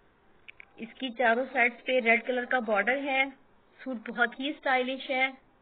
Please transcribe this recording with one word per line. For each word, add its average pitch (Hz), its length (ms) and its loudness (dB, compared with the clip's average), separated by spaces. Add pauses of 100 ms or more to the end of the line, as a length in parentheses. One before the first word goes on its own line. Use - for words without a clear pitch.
(800)
इसकी 233 320 -10
चारों 240 340 2
sides 240 360 0
पे 254 180 0
red 226 260 4
color 247 200 -2
का 254 160 0
border 214 380 2
है। 277 280 0 (520)
suit 247 280 -8
बहुत 233 320 -2
ही 285 120 -4
stylish 262 580 -2
है। 262 220 0 (300)